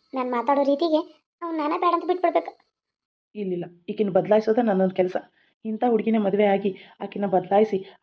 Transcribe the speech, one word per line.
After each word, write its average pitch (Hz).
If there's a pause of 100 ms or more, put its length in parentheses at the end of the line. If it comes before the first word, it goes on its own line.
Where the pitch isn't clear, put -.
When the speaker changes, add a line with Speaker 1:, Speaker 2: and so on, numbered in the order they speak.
(140)
Speaker 1:
ನಾನ್ 254
ಮಾತಾಡೋ 262
ರೀತಿಗೆ 302 (420)
ಅವ್ನ್ 330
ನಾನೇ 311
ಬೇಡ 349
ಅಂತ 339
ಬಿಟ್ಬಿಡ್ಬೇಕು. 339 (760)
Speaker 2:
ಇಲ್ಲಿಲ್ಲ, 185 (240)
ಈಕಿನ 208
ಬದಲಾಯಿಸೋದ 214
ನನ್ನೊಂದು 190
ಕೆಲಸ. 185 (480)
ಇಂಥ 220
ಹುಡುಗಿನ 226
ಮದುವೆ 202
ಆಗಿ 196 (240)
ಆಕಿನ 202
ಬದಲಾಯಿಸಿ 190